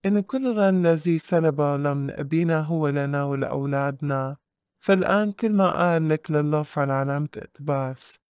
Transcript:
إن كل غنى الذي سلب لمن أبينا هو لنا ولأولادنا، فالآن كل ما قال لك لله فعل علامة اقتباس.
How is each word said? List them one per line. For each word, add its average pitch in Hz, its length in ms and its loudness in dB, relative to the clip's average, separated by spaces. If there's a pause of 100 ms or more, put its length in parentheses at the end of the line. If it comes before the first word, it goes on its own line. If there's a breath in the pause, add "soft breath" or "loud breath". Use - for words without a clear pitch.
إن 202 140 2
كل 262 280 -4
غنى 196 420 4
الذي 165 280 2
سلب 160 440 2
لمن 143 500 0
أبينا 160 480 0
هو 156 280 -2
لنا 143 360 -2
ولأولادنا، 139 1120 -4 (460)
فالآن 202 480 2
كل 214 220 -2
ما 196 180 4
قال 170 380 2
لك 156 220 -2
لله 151 320 2
فعل 143 280 -2
علامة 139 460 -2
اقتباس. 135 800 -6 (100)